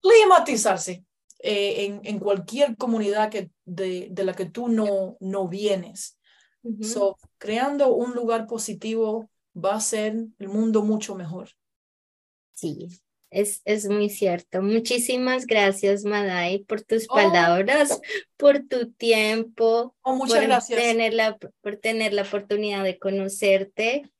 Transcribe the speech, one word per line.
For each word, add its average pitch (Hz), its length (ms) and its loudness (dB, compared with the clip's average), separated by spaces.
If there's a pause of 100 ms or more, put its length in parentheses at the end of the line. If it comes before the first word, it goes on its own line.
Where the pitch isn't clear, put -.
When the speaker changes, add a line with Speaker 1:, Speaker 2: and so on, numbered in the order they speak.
Speaker 1:
Climatizarse, 285 1040 6 (340)
eh, 202 480 -2
en, 202 180 -8
en 208 160 -6
cualquier 220 560 0
comunidad 214 540 -2
que, 196 200 -8 (140)
de, 180 460 -8
de 190 140 -6
la 185 100 -2
que 185 120 -8
tú 240 220 -8
no, 202 520 0
no 190 280 -6
vienes. 196 720 -6 (440)
Speaker 2:
Ujú. 220 220 -10
Speaker 1:
So, 208 340 -2 (200)
creando 262 560 0
un 240 200 -2
lugar 226 320 -2
positivo 220 840 -4 (260)
va 185 200 -2
a - 40 -4
hacer 214 360 -2 (240)
el 196 100 -12
mundo 214 340 0
mucho 214 340 -2
mejor. 180 340 -12 (1040)
Speaker 2:
Sí, - 340 -10 (420)
es, 202 340 -2
es 208 240 -2
muy 208 200 0
cierto. 185 540 -2
Muchísimas 247 840 -2
gracias, 202 580 2
Madai, 196 600 -2
por 214 180 -6
tus 226 280 -2
Speaker 1:
Oh. 247 60 -6
Speaker 2:
palabras, 196 840 4 (360)
por 285 240 6
tu 240 320 -4
tiempo, 226 1120 2
Speaker 1:
Oh, 262 140 0
muchas 233 220 2
Speaker 2:
por 226 80 2
Speaker 1:
gracias. 240 340 2
Speaker 2:
tener 226 340 2
la, 220 220 0
por - 400 -12
tener 220 360 -2
la 202 100 0
oportunidad 202 640 -4
de 185 140 -2
conocerte. 196 1200 0